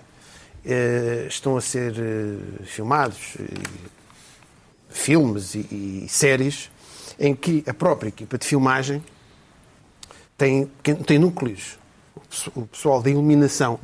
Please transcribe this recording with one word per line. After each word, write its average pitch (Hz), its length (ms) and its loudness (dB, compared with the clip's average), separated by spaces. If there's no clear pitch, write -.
eh, 120 640 0
estão - 260 -2
a 127 60 0
ser, 123 380 -4
eh, 104 680 -6
filmados, 120 720 -2
eh, 104 40 -10
filmes 117 680 2
e, 107 40 -6
e - 40 -12
séries 139 600 2
em 143 160 2
que 156 320 0
a 131 60 -4
própria 165 360 0
equipa 113 280 -8
de - 80 -6
filmagem 135 580 0
tem, 135 320 2
tem 147 140 6
núcleos. 156 580 0
O - 60 -18
pesso-, - 340 -10
o 131 100 -6
pessoal 135 360 2
da 127 80 2
iluminação 143 760 4